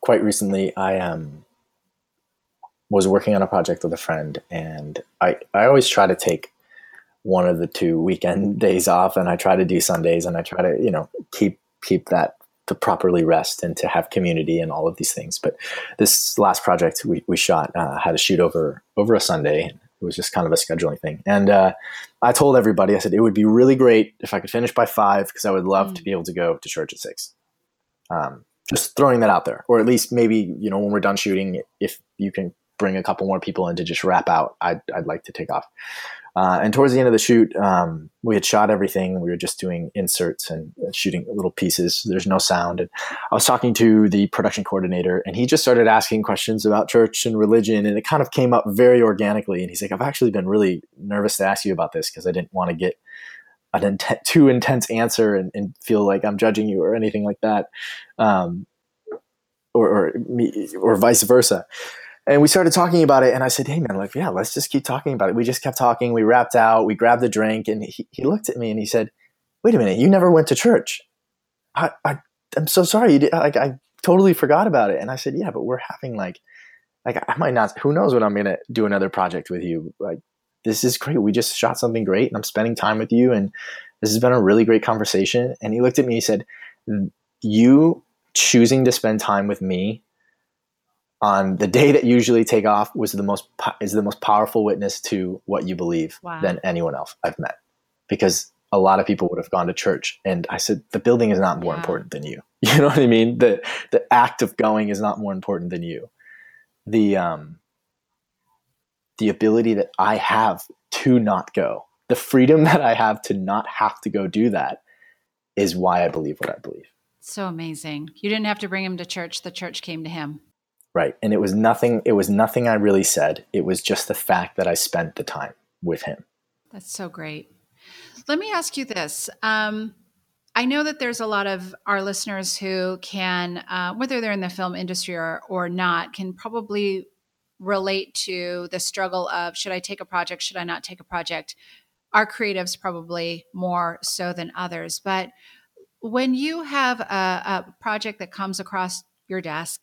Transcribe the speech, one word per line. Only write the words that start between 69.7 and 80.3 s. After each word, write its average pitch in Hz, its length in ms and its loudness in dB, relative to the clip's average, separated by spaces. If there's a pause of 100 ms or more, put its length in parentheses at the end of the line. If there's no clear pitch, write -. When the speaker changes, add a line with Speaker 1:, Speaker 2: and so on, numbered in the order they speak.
Speaker 1:
a 175 40 6
minute, 101 200 0
you 135 100 6
never 185 220 6
went 160 180 6
to 139 60 4
church." - 460 2 (760)
"I, - 160 -2 (140)
I, 143 140 -2 (380)
I'm 156 100 -2
so 185 180 4
sorry. 214 300 4
You 139 60 8
did, 147 120 2
like, 151 240 2
I 131 220 -2 (240)
totally 185 320 6
forgot 151 320 4
about 123 240 2
it." 92 100 -2
And 104 100 -8
I 131 60 -6
said, 127 180 -6
"Yeah, 185 160 -4
but - 120 -6
we're 123 160 -4
having, - 380 -12
like, 190 220 -8 (680)
like, 123 100 -2 (120)
I - 100 -4
might 151 160 0
not, 110 240 0
who 143 140 0
knows 165 220 2
when 117 80 4
I'm 104 120 0
gonna 101 240 -2 (120)
do 113 160 0
another 98 220 0
project 90 420 -2
with 90 120 -6
you. 82 360 -6
Like, 82 200 -8 (460)